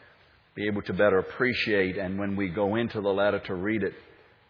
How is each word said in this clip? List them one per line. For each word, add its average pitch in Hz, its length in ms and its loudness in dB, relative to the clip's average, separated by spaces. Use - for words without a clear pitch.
be 104 120 -4
able 101 160 -2
to - 100 -6
better 95 280 6
appreciate, 101 760 0
and 95 220 -4
when 101 180 -4
we 98 140 -2
go 101 240 0
into 113 260 -2
the 101 80 0
letter 101 300 2
to 98 160 -8
read 98 280 -2
it, 90 120 -4